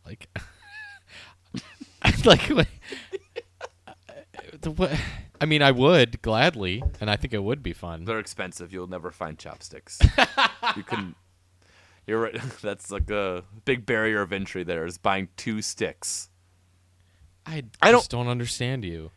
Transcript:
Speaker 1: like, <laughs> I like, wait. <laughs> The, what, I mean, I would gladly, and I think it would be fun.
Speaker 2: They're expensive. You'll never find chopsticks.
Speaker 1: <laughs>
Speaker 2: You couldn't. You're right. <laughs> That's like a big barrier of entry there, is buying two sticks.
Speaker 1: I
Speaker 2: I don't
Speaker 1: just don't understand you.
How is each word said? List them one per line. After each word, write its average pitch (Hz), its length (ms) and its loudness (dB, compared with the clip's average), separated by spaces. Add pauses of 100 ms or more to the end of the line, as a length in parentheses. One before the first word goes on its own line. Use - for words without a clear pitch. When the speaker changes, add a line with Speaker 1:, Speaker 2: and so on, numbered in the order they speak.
Speaker 1:
like, - 300 -18
<laughs> - 1700 -18
I - 120 4 (120)
like, - 240 8
wait. 202 220 2
<laughs> - 60 -20 (1800)
The, 160 100 -4
what, 160 200 2 (480)
I 151 60 2
mean, 151 160 6
I 139 100 8
would 127 520 6
gladly, 110 580 2 (180)
and 104 120 0
I 104 40 4
think 127 180 -4
it 104 100 -2
would 127 180 -2
be 87 120 -6
fun. 82 320 -10
Speaker 2:
They're 110 120 -2
expensive. 92 560 -10
You'll 90 140 -8
never 87 240 -10
find 80 260 -10
chopsticks. - 640 -18 (180)
Speaker 1:
<laughs> 240 580 0
Speaker 2:
You 202 80 -10
couldn't. 190 320 -8 (920)
You're 110 140 -2
right. 110 120 -2 (180)
<laughs> - 100 -20
That's 101 300 -8
like 101 200 -4
a 95 320 -2 (220)
big 123 200 -2
barrier 110 360 0
of 95 120 -4
entry 95 300 -6
there, 82 220 -4
is 87 120 -10
buying 95 300 0 (100)
two 107 240 -6
sticks. - 680 -8 (1160)
Speaker 1:
I 160 180 -8 (180)
Speaker 2:
I 202 100 8
don't 240 100 8
Speaker 1:
just - 100 -10
don't 123 160 -2
understand 123 560 -4
you. 82 340 -10